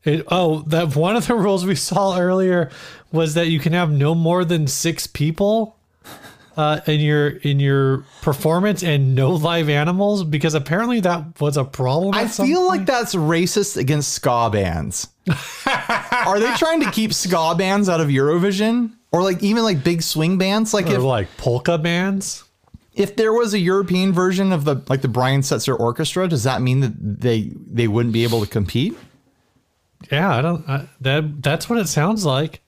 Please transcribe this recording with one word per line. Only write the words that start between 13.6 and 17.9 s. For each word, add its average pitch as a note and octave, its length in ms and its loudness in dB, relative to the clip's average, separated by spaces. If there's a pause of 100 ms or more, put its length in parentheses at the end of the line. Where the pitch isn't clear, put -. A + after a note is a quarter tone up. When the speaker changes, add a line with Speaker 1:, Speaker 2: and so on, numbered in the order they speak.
Speaker 2:
against C#3+ 380 0
ska A#2+ 360 0
bands. F#2+ 580 -2 (100)
Speaker 1:
<laughs> - 480 -6
Speaker 2:
Are A3 760 -2
they A#3 140 0
trying D#4+ 260 0
to A#3 100 0
keep A3 220 -2
ska E3+ 440 0
bands F#3+ 340 2